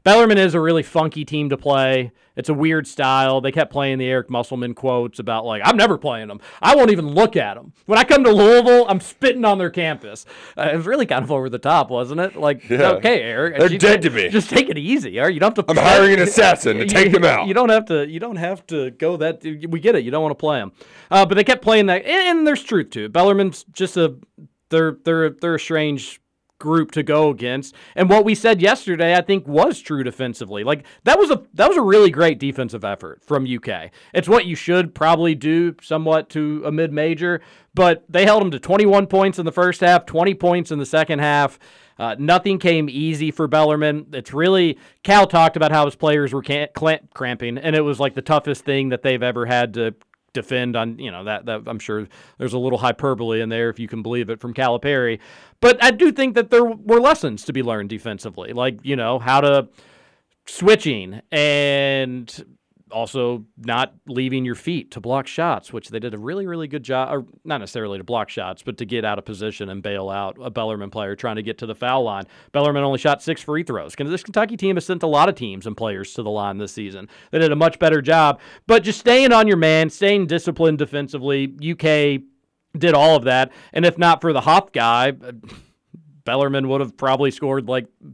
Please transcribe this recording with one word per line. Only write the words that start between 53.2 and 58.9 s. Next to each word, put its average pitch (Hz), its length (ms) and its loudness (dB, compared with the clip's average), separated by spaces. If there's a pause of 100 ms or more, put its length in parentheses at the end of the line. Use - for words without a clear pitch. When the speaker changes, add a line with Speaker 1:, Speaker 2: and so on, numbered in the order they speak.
Speaker 1:
in 113 80 -6
there, 117 200 -4
if 113 120 -10
you 113 80 -12
can 113 120 -12
believe 117 300 -6
it, 113 100 -10
from 120 140 -12
Calipari. 123 640 -2 (400)
But 240 240 4
I 254 80 6
do 294 220 4
think 262 240 -2
that 240 140 -2
there 240 140 6
were 226 360 0
lessons 202 460 0
to 151 60 -8
be 135 120 -4
learned 107 240 -4
defensively, 107 640 -12
like, 120 320 -4
you 139 100 -4